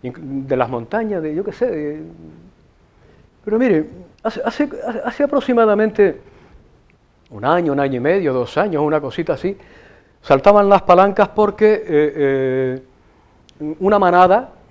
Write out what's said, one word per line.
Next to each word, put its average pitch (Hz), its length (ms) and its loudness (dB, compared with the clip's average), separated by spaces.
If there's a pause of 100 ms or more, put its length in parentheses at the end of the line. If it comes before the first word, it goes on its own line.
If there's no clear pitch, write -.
inc-, 123 160 -12
de 135 400 -6
las 123 120 0
montañas, 185 520 -6
de 156 140 -6
yo 190 80 -6
qué 202 80 -6
sé. 240 180 -4
De, 151 320 -8 (1400)
pero 214 140 -2
mire, 185 260 2 (380)
hace, - 200 -6
hace, 285 260 -2 (360)
hace 247 180 -4
aproximadamente 220 960 2 (1080)
un 110 160 -12
año, 160 280 0
un 139 60 -2
año 139 180 -2
y - 20 -4
medio, 156 340 -2
dos 123 240 -4
años, 165 240 -2
una 151 180 0
cosita 156 340 -6
así, 190 220 -6 (640)
saltaban 202 480 4
las 196 140 6
palancas 196 460 4
porque, 214 460 2
eh, 151 420 0
eh, 131 680 -2 (1000)
una 202 200 2
manada 185 500 4 (220)